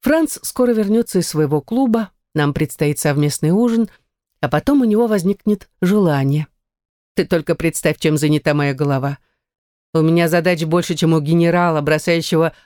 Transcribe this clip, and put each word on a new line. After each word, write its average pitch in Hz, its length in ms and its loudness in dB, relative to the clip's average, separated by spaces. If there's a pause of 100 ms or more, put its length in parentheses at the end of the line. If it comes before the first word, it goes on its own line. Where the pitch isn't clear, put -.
Франц 311 400 0
скоро 247 300 -2
вернётся 214 480 0
из - 80 -4
своего 151 320 0
клуба, 226 500 -2 (260)
нам 147 160 0
предстоит 147 460 -2
совместный 147 520 0
ужин, 226 380 0 (540)
а 143 80 -4
потом 269 320 2
у - 20 2
него 220 220 2
возникнет 202 640 -2 (100)
желание. 151 680 0 (640)
Ты - 100 0
только 165 300 -2
представь, 160 440 -2
чем 156 200 0
занята 151 340 0
моя 143 220 0
голова. 139 420 -2 (800)
У 160 80 2
меня 170 260 2
задач 170 360 0
больше, 170 300 -2
чем 165 200 2
у 160 60 2
генерала, 170 600 2
бросающего 160 720 0 (140)